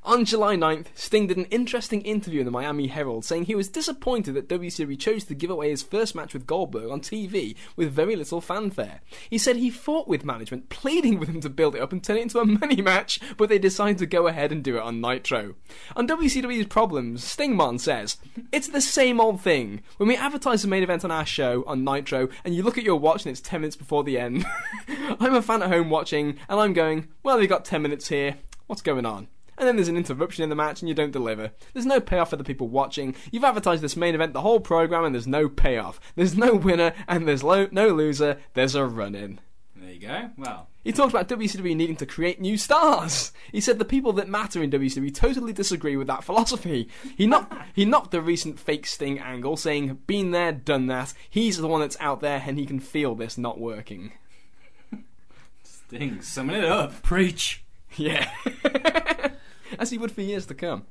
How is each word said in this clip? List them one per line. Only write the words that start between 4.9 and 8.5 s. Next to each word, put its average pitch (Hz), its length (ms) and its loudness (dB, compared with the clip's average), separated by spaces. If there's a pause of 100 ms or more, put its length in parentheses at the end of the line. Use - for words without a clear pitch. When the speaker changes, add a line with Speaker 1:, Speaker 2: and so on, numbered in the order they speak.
Speaker 1:
chose 214 260 -2
to 165 100 -8
give 151 160 -6
away 151 200 -2
his 139 120 -2
first 214 320 -2
match 151 200 -10
with 127 120 -10
Goldberg 127 460 -2
on 139 80 -6
T 208 260 -8
V 175 300 -4 (220)
with 156 160 0
very 180 240 2
little 165 240 -6
fanfare. 175 580 -6 (300)